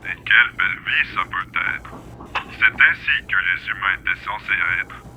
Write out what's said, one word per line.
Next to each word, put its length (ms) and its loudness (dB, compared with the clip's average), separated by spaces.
Et 180 -4
quelle 320 6
belle 300 0
vie 280 0
ça 160 -2
peut 300 -4
être. 140 -10
C'est 200 4
ainsi 460 4
que 100 0
les 340 0
humains 240 2
étaient 300 -2
censés 360 -2
être. 360 -10